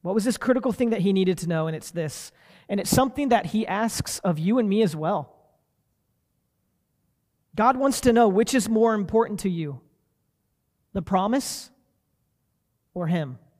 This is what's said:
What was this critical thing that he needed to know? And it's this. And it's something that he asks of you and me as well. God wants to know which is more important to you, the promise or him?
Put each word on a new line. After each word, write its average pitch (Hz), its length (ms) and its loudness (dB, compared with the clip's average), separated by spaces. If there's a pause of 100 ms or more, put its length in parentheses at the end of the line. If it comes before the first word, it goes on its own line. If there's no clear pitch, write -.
What 185 120 -4
was 214 80 2
this 233 140 -2
critical 254 340 0
thing 233 200 0
that 202 100 -2
he 190 100 2
needed 185 280 2
to 170 100 -6
know? 160 160 -2
And 160 100 -6
it's - 140 -14
this. - 420 -8 (380)
And 202 100 -2
it's 190 120 -4
something 269 380 0
that 214 180 2
he 214 180 -2
asks - 540 -6
of 170 180 0
you 202 220 0
and 208 100 0
me 214 140 2
as 165 120 0
well. 156 380 -4 (2250)
God 254 220 2
wants 277 240 0
to 240 120 6
know 233 140 8
which 202 260 2
is 240 140 2
more 220 260 4
important 208 460 0
to 196 100 -2
you, 156 300 -4 (1120)
the 190 100 -6
promise 196 720 -2 (1200)
or 175 140 -6
him? 156 320 -4 (200)